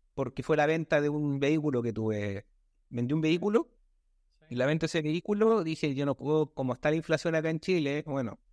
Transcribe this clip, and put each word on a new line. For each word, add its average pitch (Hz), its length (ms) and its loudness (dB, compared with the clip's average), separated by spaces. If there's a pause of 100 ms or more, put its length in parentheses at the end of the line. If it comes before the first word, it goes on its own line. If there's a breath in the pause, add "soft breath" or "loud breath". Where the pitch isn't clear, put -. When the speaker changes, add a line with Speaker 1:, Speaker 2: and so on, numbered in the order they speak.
(140)
Speaker 1:
porque 131 300 -6
fue 156 140 4
la 147 80 4
venta 156 360 2
de 147 80 2
un 147 300 0
vehículo 147 420 2
que 117 120 -2
tuve. 104 520 -4 (440)
Vendí 120 240 -2
un 156 80 0
vehículo 180 480 0 (720)
Speaker 2:
Sí. - 120 -14
Speaker 1:
y - 40 -6
la 123 100 2
venta 160 160 0
de 160 40 -2
ese 165 140 0
vehículo, 208 600 0
dije, 160 320 -2
yo 139 100 -2
no 139 100 0
puedo, 151 380 0
como 131 200 -2
está - 180 -2
la 156 60 2
inflación 160 360 0
acá 160 160 0
en 160 100 -2
Chile, 151 460 0
bueno, 135 340 -4 (140)